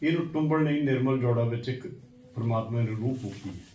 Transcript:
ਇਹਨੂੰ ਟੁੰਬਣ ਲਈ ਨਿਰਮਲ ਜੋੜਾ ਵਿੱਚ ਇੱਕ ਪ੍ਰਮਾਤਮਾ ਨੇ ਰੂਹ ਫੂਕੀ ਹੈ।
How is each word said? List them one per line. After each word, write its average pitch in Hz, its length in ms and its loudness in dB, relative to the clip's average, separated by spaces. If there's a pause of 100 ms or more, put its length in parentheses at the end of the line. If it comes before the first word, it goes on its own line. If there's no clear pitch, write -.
ਇਹਨੂੰ 165 240 2
ਟੁੰਬਣ 156 360 2
ਲਈ 147 180 2
ਨਿਰਮਲ 131 380 2
ਜੋੜਾ 120 240 2
ਵਿੱਚ 117 260 -2
ਇੱਕ - 180 -6 (480)
ਪ੍ਰਮਾਤਮਾ 113 460 0
ਨੇ 110 60 2
ਰੂਹ 110 280 -2
ਫੂਕੀ 98 340 -8
ਹੈ। 87 60 -10 (200)